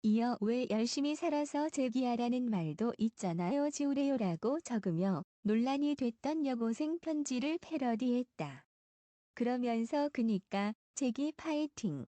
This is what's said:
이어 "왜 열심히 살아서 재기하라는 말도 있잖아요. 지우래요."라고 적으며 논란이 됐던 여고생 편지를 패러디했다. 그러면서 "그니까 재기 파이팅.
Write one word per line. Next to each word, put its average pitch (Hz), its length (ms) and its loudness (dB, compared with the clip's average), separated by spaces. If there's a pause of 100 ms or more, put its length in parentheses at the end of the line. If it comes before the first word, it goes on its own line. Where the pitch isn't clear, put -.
이어 233 380 2
"왜 233 300 2
열심히 254 440 2
살아서 294 540 0
재기하라는 247 800 0
말도 180 480 0
있잖아요. 208 720 0
지우래요."라고 277 920 0
적으며 190 640 0 (200)
논란이 269 520 2
됐던 277 520 -2
여고생 254 540 0
편지를 294 600 -2
패러디했다. 240 1040 -2 (680)
그러면서 247 760 0
"그니까 208 640 0 (220)
재기 277 380 0
파이팅. 294 760 -4 (120)